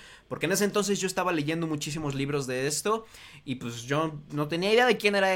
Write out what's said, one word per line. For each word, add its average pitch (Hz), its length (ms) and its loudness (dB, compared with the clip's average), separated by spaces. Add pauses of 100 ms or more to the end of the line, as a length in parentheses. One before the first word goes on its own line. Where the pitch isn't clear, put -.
(280)
porque 135 200 -4
en 180 60 2
ese 196 120 2
entonces 202 340 0
yo 190 60 -4
estaba 185 280 0
leyendo 165 340 0
muchísimos 151 480 -4
libros 139 320 -2
de 127 180 -2
esto, 220 400 -2 (400)
y 131 100 -4
pues 117 280 -8
yo 151 320 -2 (160)
no 147 160 -2
tenía 180 260 2
idea 247 140 8
de 220 100 4
quién 208 180 2
era 190 200 4